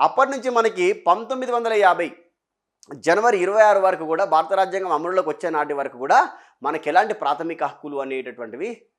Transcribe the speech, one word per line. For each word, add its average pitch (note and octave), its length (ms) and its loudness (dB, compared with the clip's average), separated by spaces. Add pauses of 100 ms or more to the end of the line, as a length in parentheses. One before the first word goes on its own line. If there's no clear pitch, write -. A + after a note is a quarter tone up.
అప్పటి C4 300 4
నుంచి B3+ 200 -4
మనకి G#3 420 2
పంతొమ్మిది A#3 600 -2
వందల A#3 200 -2
యాభై F3+ 440 2 (800)
జనవరి G3 440 2
ఇరవై G3 240 2
ఆరు G#3 180 6
వరకు F3+ 240 0
కూడా D#3+ 200 -2
భారత D#3 280 0
రాజ్యాంగం F#3+ 400 -2
అమలులోకి E3+ 360 -2
వచ్చే D#3+ 220 -6
నాటి D3 240 -4
వరకు C3+ 240 -8
కూడా G3+ 400 2 (240)
మనకి D3+ 260 -4
ఎలాంటి G3 260 2
ప్రాథమిక D#3 500 -4
హక్కులు C#3+ 320 -10
అనేటటువంటివి C3 880 -8 (120)